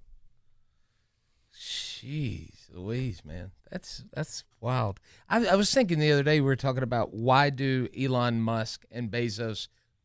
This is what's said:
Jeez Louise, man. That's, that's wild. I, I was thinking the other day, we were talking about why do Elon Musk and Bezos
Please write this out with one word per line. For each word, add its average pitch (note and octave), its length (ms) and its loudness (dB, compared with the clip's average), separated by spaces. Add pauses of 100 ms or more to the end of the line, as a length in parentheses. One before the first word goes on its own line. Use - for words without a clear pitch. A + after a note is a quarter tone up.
(1500)
Jeez - 1200 -8
Louise, A2 520 -6
man. F2+ 260 -12 (200)
That's, - 320 -12 (100)
that's - 300 -8 (160)
wild. A#2 400 -2 (300)
I, A#3 180 2
I F3+ 80 6
was G3+ 180 4
thinking F3 260 4
the D3+ 120 4
other C#3+ 120 4
day, D3+ 180 4
we C3+ 40 4
were C3+ 100 4
talking C3 280 -2
about A#2 300 -2
why B2+ 360 4
do C3 380 0 (100)
Elon A#2+ 440 2
Musk A2 500 -2
and A#2 180 -6
Bezos A2+ 580 -4 (380)